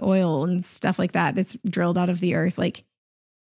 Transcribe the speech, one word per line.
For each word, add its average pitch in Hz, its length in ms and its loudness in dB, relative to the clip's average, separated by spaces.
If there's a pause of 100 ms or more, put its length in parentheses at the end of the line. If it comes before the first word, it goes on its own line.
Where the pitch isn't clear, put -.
oil 175 440 2
and 180 180 0
stuff - 340 -2
like 180 140 0
that, 170 240 0
that's - 220 -2 (120)
drilled 175 280 0
out 180 120 0
of 175 120 -2
the 180 140 0
earth. 165 220 0
Like, - 280 -4 (680)